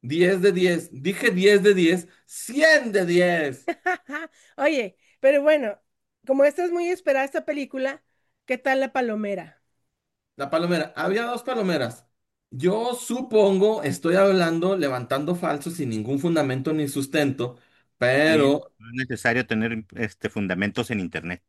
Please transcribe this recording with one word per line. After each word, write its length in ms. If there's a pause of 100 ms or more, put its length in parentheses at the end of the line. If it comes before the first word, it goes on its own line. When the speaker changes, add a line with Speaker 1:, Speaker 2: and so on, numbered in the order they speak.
Speaker 1:
Diez 400
de 100
diez, 400
dije 400
diez 300
de 120
diez, 340 (180)
cien 680
de 140
diez. 640 (140)
Speaker 2:
<laughs> 460 (260)
Oye, 400 (240)
pero 220
bueno, 360 (480)
como 180
esta 200
es 80
muy 160
esperada 360
esta 200
película, 580 (440)
¿qué 120
tal 220
la 120
palomera? 720 (720)
Speaker 1:
La 140
palomera, 460
había 280
dos 180
palomeras. 640 (440)
Yo 440
supongo, 880
estoy 340
hablando, 600
levantando 580
falsos 400
sin 160
ningún 300
fundamento 520
ni 160
sustento, 680 (680)
Speaker 3:
Sí, 120
Speaker 1:
pero 400
Speaker 3:
no 120
es 40
necesario 520
tener, 380 (120)
este, 340
fundamentos 600
en 100
internet. 480